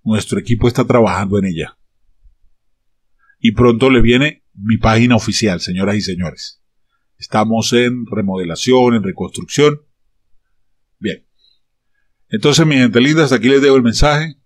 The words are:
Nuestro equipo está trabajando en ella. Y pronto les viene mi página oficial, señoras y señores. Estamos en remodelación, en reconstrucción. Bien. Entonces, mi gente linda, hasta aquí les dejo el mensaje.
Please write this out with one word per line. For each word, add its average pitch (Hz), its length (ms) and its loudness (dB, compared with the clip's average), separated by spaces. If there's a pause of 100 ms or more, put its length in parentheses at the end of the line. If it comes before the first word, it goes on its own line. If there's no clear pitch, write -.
Nuestro 104 380 -2
equipo 120 300 0
está 123 160 -2
trabajando 101 540 0
en 95 60 -2
ella. 80 320 -8 (1600)
Y 117 140 -2
pronto 117 380 2
les 123 120 4
viene 127 520 0
mi 107 240 -4
página 113 400 2
oficial, 98 420 -2
señoras 98 380 -4
y 98 40 -4
señores. 87 600 -10 (560)
Estamos 110 560 -2
en 123 320 0
remodelación, 101 920 0
en 104 80 -2
reconstrucción. 95 760 -2 (1200)
Bien. - 260 -10 (1040)
Entonces, 143 360 0
mi 147 100 0
gente 120 240 2
linda, 151 240 2
hasta 127 120 2
aquí 110 120 0
les 139 140 4
dejo 135 140 4
el 127 80 4
mensaje. 147 640 0